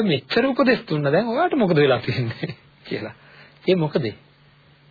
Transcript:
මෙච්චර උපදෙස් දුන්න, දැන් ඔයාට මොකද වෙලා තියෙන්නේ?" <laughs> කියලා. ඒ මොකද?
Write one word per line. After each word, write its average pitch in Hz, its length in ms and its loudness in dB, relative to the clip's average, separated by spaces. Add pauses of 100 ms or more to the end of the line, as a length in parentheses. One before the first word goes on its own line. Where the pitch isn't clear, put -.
මෙච්චර 202 420 0
උපදෙස් 262 380 2
දුන්න, 151 240 -4
දැන් 175 200 2
ඔයාට 330 280 0
මොකද 185 220 2
වෙලා 131 240 4
තියෙන්නේ?" 120 560 -6 (120)
<laughs> - 180 -20
කියලා. - 280 -10 (500)
ඒ 185 120 2
මොකද? 151 280 -2 (880)